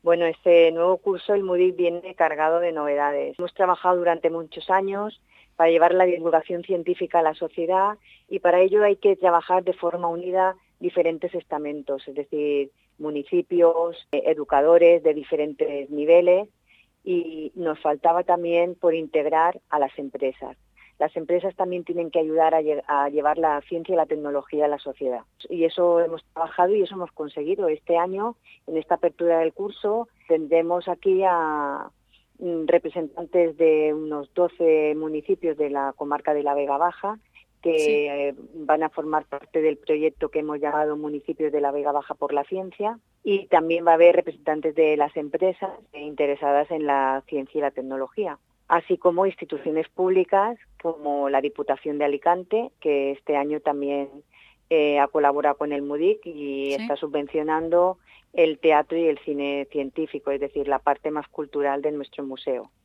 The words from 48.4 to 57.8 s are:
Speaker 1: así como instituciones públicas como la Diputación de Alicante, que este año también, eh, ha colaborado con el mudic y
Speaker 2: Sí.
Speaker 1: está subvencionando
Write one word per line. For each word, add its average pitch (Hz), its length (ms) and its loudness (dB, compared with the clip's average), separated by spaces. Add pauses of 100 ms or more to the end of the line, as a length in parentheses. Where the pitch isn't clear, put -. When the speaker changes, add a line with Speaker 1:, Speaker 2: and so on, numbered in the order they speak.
Speaker 1:
así 170 300 0
como 180 280 2
instituciones 160 640 -4
públicas 190 680 0 (240)
como 147 480 -4
la 139 120 2
Diputación 143 580 -6
de 147 60 0
Alicante, 175 760 -2
que 139 320 -2
este 143 260 -4
año 147 220 -2
también, 143 500 -4 (640)
eh, 147 260 2
ha 139 100 4
colaborado 143 500 0
con 147 160 -6
el 143 100 -4
mudic 165 420 -2
y 143 460 -8
Speaker 2:
Sí. - 20 -2
Speaker 1:
está 180 220 -4
subvencionando 156 1040 -2 (340)